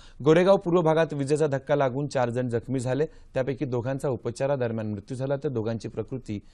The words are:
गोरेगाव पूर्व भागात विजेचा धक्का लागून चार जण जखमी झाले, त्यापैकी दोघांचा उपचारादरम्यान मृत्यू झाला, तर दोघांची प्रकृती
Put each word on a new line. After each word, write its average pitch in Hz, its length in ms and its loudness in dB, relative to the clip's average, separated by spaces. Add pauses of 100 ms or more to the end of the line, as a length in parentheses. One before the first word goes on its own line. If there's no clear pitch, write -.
(240)
गोरेगाव 180 340 6
पूर्व 180 240 2
भागात 160 320 2
विजेचा 147 340 2
धक्का 139 280 0
लागून 139 320 0
चार 123 220 0
जण 123 200 -2
जखमी 120 300 -2
झाले, 127 260 -2
त्यापैकी 135 600 -6
दोघांचा 131 440 -2
उपचारादरम्यान 120 760 -2
मृत्यू 104 300 -8
झाला, 135 180 -2
तर 139 120 -4
दोघांची 117 400 -4
प्रकृती 110 520 -8 (140)